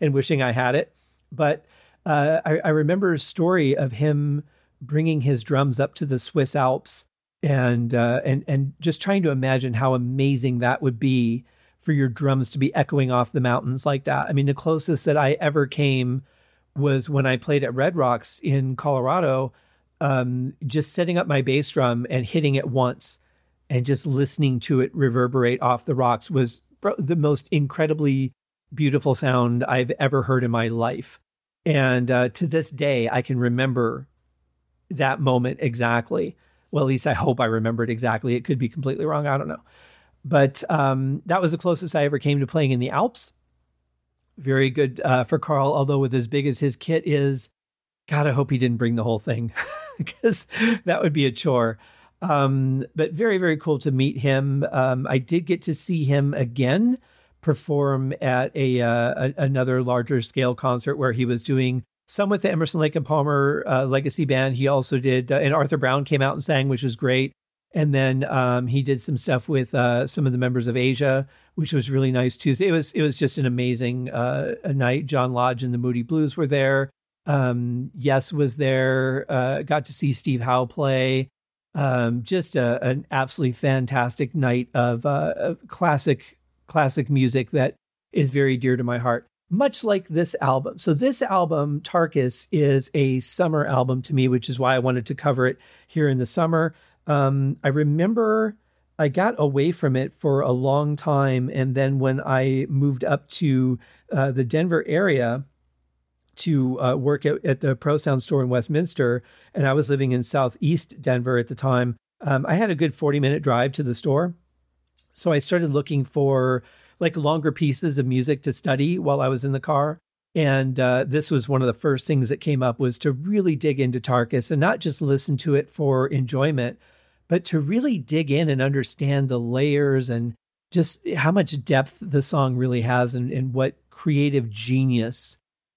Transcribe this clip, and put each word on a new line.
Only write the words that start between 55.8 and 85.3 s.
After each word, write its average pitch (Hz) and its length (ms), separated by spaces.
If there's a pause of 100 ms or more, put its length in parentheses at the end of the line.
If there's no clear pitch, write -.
him 143 300
again 143 640 (440)
perform 139 800
at 127 340
a, 131 240
uh, 120 480
a, 139 100
another 131 460
larger 123 380
scale 123 340
concert 131 400
where 131 160
he 123 140
was 120 180
doing 131 400 (240)
some 202 220
with 202 120
the 190 80
Emerson, 160 300
Lake 156 160
and 151 100
Palmer, 143 640
uh, 131 180
Legacy 135 380
Band. 131 320
He 131 140
also 139 280
did, 127 320
uh, 139 60
and 143 180
Arthur 143 220
Brown 135 300
came 139 160
out 135 120
and 139 100
sang, 139 260
which 127 140
was 123 120
great. 131 380 (400)
And 151 200
then, 131 300
um, 123 440
he 131 140
did 131 200
some 147 160
stuff 127 320
with, 135 260
uh, 123 320
some 143 180
of 135 60
the 123 60
members 123 300
of 120 100
Asia, 135 500 (280)
which 165 180
was 131 160
really 135 220
nice 127 260
too. 139 160
So 151 100
it 196 80
was, 160 220
it - 80
was 147 160
just 139 200
an 143 80
amazing, 123 640
uh, 131 540
a 165 100
night. 135 340
John 127 260
Lodge 123 300
and 123 100
the 120 40
Moody 120 260
Blues 156 340
were 160 100
there. 135 440 (340)
Um, 123 680
Yes 135 380
was 143 240
there. 131 720
Uh, 135 360
got 151 220
to - 80
see 135 200
Steve 131 260
Howe 127 260
play. 131 640 (460)
Um, 123 480
just 180 320
a, 123 320
an 131 240
absolutely 131 420
fantastic 131 800
night 127 400
of, 120 300
uh, 147 300